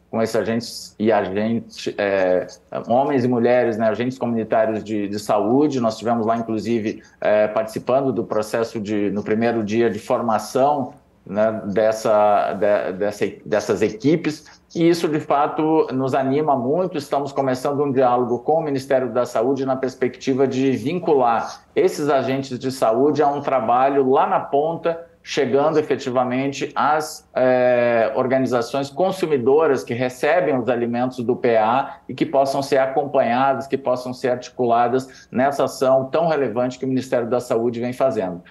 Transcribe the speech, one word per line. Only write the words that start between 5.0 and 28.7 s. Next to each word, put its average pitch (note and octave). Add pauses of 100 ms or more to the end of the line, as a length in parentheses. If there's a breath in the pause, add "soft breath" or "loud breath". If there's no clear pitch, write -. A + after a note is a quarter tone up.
de G#2
saúde. B2
Nós A2+
tivemos A#2
lá, A2+
inclusive, A2 (180 loud breath)
é, G#2+
participando B2
do A2+
processo A2+
de, G2+
no G2+
primeiro A2+
dia A2+
de G#2+
formação, B2+ (280)
né, G#2+
dessa, G#2+
de, G#2
dessa, G2+ (140)
dessas G#2
equipes, D3+ (280 loud breath)
e E3+
isso, E3+
de D3+
fato, D#3
nos C3
anima C#3
muito. D#3+
Estamos C#3
começando C3+
um C#3+
diálogo B2
com D3
o D#3+
Ministério C3
da B2
Saúde C3
na C3
perspectiva C3
de C3
vincular B2+ (100)
esses D3+
agentes C3+
de B2+
saúde C3
a D3
um C#3+
trabalho C3
lá D3+
na F#3+
ponta, D#3+ (160)
chegando C#3+
efetivamente C3
às, D3+
é, B2
organizações B2+